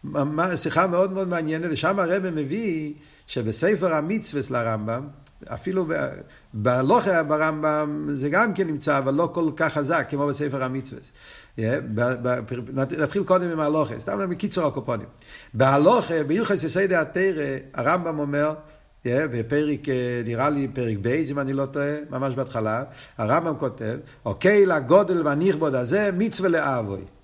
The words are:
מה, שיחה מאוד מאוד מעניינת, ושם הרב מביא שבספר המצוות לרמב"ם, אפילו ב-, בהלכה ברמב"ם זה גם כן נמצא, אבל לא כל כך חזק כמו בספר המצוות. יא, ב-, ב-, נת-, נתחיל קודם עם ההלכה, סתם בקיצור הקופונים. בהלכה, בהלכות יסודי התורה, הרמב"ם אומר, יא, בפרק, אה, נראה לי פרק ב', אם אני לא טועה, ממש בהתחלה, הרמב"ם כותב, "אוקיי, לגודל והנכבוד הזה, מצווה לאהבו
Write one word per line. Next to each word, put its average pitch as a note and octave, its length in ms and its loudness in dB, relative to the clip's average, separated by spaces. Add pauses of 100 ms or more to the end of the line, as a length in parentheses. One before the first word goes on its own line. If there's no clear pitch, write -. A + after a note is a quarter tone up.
מה, D3+ 520 -2
שיחה E3 300 2
מאוד F#3 260 2
מאוד F#3+ 160 -2
מעניינת, D#3+ 440 -2
ושם F#3 260 0
הרב F#3 320 0
מביא D#3 600 -4 (340)
שבספר D#3+ 680 0
המצוות D#3 560 -2
לרמב"ם, A2+ 580 -2 (360)
אפילו F#3 440 -4
ב-, D3+ 200 -2 (440)
בהלכה C3 720 4
ברמב"ם D3+ 920 0
זה C#3 140 -4
גם G#3 260 2
כן F#3+ 120 0
נמצא, D3 320 0
אבל C3+ 160 0
לא E3+ 200 2
כל E3 220 0
כך D#3+ 160 0
חזק D3 380 0
כמו C#3+ 160 0
בספר C#3 380 -2
המצוות. C3 460 -8 (480)
יא, A2+ 120 0 (240)
ב-, A2 60 0 (220)
ב-, B2 180 0 (320)
נת-, C3+ 200 -2
נתחיל D#3+ 320 0
קודם F3+ 260 2
עם D#3+ 100 -2
ההלכה, D3 380 0
סתם G3 320 -4
בקיצור - 360 -2
הקופונים. A#2 400 -4 (480)
בהלכה, D3+ 680 4
בהלכות F#3 380 0
יסודי F#3 340 2
התורה, D#3 600 0 (180)
הרמב"ם D#3+ 440 0
אומר, D3 360 0 (500)
יא, C3 220 2
בפרק, C#3+ 640 -2
אה, C3 60 0 (300)
נראה A#2+ 240 0
לי C#3 200 0
פרק A2+ 340 -2
ב', A#2 40 -2
אם C#3+ 320 0
אני C3+ 140 -2
לא C3+ 140 0
טועה, C#3+ 280 -2 (160)
ממש C3 240 -2
בהתחלה, A#2 500 -2 (340)
הרמב"ם D3 400 2
כותב, A#2 380 -4 (280)
"אוקיי, F#3+ 420 6
לגודל E3 600 4
והנכבוד D3+ 480 2
הזה, E3+ 440 2
מצווה G3 300 0
לאהבו C3 480 0 (280)